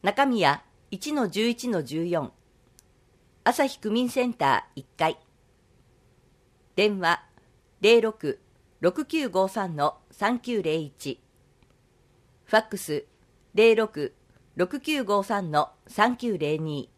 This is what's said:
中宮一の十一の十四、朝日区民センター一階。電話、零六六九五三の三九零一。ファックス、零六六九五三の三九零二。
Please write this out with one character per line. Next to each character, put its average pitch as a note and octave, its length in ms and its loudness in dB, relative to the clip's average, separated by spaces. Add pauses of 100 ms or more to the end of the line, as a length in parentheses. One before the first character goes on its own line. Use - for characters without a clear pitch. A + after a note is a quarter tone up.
中 G3+ 240 2
宮 E3+ 360 2 (280)
一 G#3 220 -10
の C4 160 -2
十 G#3 200 -2
一 A#3+ 200 -6
の F#3+ 140 -2
十 D3 240 -6
四、 E3+ 260 -4 (1080)
朝 B3 220 2
日 C4+ 160 -6
区 G#3+ 100 -6
民 A#3+ 200 0
セ B3 160 -2
ン A#3 80 -4
タ C3+ 420 0
ー C#3 40 -14
一 - 60 -18 (120)
階。 E3 200 0 (1600)
電 G3+ 220 2
話、 E3+ 240 0 (580)
零 A3+ 220 8
六 G#3+ 360 -4 (420)
六 F3+ 260 0
九 D4 240 -4
五 F#3+ 180 2
三 F#3+ 280 -6
の D3 200 0 (140)
三 A#3 300 -2
九 A#3 220 -4
零 D#3+ 200 -2
一。 C#3 380 -12 (1200)
フ - 120 0
ァ - 40 8
ッ - 40 -8
ク G#3 120 -10
ス、 D3+ 300 -8 (480)
零 A3+ 200 6
六 G#3+ 400 -2 (420)
六 F3+ 240 -2
九 D4 240 -2
五 G3+ 180 0
三 G3 280 -4
の D3+ 200 0 (160)
三 A#3+ 320 0
九 A3+ 180 -4
零 D3+ 220 -2
二。 D3+ 400 -6